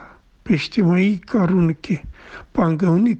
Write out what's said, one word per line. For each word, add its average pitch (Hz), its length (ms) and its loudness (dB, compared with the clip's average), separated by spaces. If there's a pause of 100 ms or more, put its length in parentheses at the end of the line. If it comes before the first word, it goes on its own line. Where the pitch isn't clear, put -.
(460)
په 160 120 0
اجتماعي 185 560 0 (180)
کارونو 175 420 2
کې - 240 -6 (580)
پانګونې 175 640 2